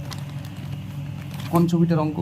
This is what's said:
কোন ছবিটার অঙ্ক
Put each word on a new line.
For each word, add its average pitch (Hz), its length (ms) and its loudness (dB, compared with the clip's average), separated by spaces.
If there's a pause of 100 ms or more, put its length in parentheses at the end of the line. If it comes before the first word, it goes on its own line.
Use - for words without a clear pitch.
(1500)
কোন 170 160 6
ছবিটার 170 320 4
অঙ্ক 156 220 0